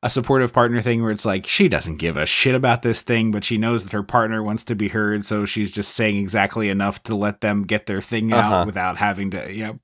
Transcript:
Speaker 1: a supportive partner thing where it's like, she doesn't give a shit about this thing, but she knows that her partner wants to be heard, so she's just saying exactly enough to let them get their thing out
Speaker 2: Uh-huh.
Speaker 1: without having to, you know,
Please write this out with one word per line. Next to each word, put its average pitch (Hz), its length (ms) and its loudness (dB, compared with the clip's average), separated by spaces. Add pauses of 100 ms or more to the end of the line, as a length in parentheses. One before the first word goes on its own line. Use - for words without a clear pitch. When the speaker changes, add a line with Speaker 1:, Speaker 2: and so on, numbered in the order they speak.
Speaker 1:
a 123 40 0
supportive 131 420 2
partner 120 300 4
thing 117 200 2
where 110 120 2
it's 104 100 -4
like, 95 240 0
she 190 220 4
doesn't 80 260 -2
give 78 220 -2
a 76 80 0
shit - 280 2
about 127 280 2
this 117 200 0
thing, 113 300 0
but 104 140 -2
she 117 120 -2
knows 113 280 0
that - 80 -10
her - 100 -2
partner 110 400 0
wants 107 220 -4
to 120 100 -2
be 101 140 -2
heard, 107 340 0
so 104 220 -2
she's 104 260 -2
just 104 200 -4
saying 107 260 0
exactly 101 500 0
enough 98 360 -2
to 110 120 -4
let 101 240 -2
them 104 240 0
get 104 220 -2
their 98 160 -4
thing 113 320 -2
out 107 180 4
Speaker 2:
Uh-huh. 90 140 4
Speaker 1:
without 92 320 -4
having 98 340 -2
to, 87 220 -8
you 107 100 -8
know, 107 200 -10